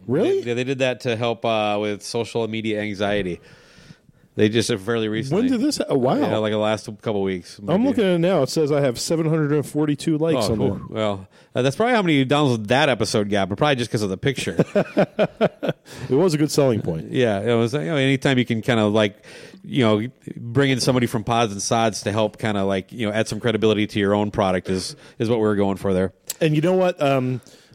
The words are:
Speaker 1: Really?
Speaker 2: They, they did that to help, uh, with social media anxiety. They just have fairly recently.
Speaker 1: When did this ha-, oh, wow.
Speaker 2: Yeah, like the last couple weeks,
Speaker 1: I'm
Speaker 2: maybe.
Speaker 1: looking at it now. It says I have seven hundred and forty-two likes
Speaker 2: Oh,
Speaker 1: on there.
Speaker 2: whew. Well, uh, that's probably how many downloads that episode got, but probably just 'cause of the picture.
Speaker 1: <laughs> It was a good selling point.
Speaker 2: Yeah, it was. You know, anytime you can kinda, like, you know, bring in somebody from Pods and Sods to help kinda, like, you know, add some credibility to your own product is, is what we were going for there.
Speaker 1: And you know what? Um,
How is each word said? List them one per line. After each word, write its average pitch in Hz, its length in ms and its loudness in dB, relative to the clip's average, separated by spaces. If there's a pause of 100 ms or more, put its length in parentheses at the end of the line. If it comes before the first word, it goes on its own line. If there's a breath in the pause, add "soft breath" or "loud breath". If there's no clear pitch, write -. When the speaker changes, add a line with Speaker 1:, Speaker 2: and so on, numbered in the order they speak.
Speaker 1:
Really? 262 340 0
Speaker 2:
They, 120 140 -4
they 123 80 -2
did 131 160 -4
that 127 220 -2
to 120 140 -2
help, 117 300 -2
uh, 107 340 0
with 104 220 -4
social 117 460 -4
media 107 340 -4
anxiety. 101 580 -4 (960 loud breath)
They 107 120 4
just 107 220 0
have 107 120 -2
fairly 110 280 -2
recently. 135 340 -2
Speaker 1:
When 262 80 0
did 240 100 0
this 294 160 -2
ha-, - 120 -4
oh, 143 80 0
wow. 127 180 2
Speaker 2:
Yeah, 214 220 0
like 107 160 0
the 107 40 0
last 107 280 0 (160)
couple 104 200 -2
weeks, 95 380 -6
Speaker 1:
I'm 104 60 -14
Speaker 2:
maybe. 180 180 0
Speaker 1:
looking 254 220 0
at 185 60 2
it 175 80 2
now. 170 240 2
It 127 60 -2
says 151 220 0
I 147 80 2
have 131 180 0
seven 165 300 -2
hundred 151 240 0
and 147 140 0
forty-two 151 520 0
likes 147 300 2
Speaker 2:
Oh, 113 60 2
Speaker 1:
on 107 60 -2
there. 127 100 2
Speaker 2:
whew. - 200 -6
Well, 104 380 -2 (260 soft breath)
uh, 123 80 0
that's 135 140 2
probably 240 200 2
how 214 60 2
many 147 240 4
downloads 123 420 2
that 135 200 4
episode 107 420 0
got, 98 200 0
but 101 80 -4
probably 147 180 2
just 120 160 -4
'cause 113 120 -2
of 98 60 -2
the 95 80 -4
picture. - 380 -4 (180)
Speaker 1:
<laughs> - 640 0 (720 loud breath)
It 127 60 2
was 170 180 4
a 151 40 -2
good 147 140 0
selling 131 300 2
point. 87 300 -6
Speaker 2:
Yeah, 113 300 0
it 117 140 0
was. 117 180 2
You 147 80 -4
know, 160 160 -4
anytime 135 400 2
you 123 80 2
can 113 160 -2
kinda, 113 260 2
like, 104 360 2 (400 loud breath)
you 135 200 0
know, 107 240 2 (300)
bring 135 340 0
in 123 80 0
somebody 123 280 2
from 110 160 -4
Pods 117 280 0
and 98 100 -8
Sods 113 420 0
to 104 80 -2
help 107 280 -2
kinda, 104 240 -2
like, 98 280 -2
you 113 160 -4
know, 104 60 -4
add 110 140 0
some 107 120 -8
credibility 107 480 2
to - 120 -4
your 98 140 2
own 104 180 0
product 92 380 0
is, 92 260 -4 (240 loud breath)
is 113 100 -2
what 120 80 2
we 110 60 0
were 107 120 2
going 98 220 0
for 98 160 -2
there. 92 200 0 (260)
Speaker 1:
And 156 160 2
you 151 60 2
know 180 120 2
what? 180 280 0
Um, 131 400 0 (340 loud breath)